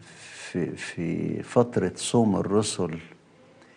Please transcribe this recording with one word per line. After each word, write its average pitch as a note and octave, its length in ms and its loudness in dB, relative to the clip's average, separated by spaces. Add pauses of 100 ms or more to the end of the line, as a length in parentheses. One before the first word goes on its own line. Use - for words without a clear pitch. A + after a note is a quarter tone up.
(500)
في، - 260 -2
في E2 680 -4
فترة A#2+ 540 2
صوم A2 400 4
الرسل F2+ 600 0 (800)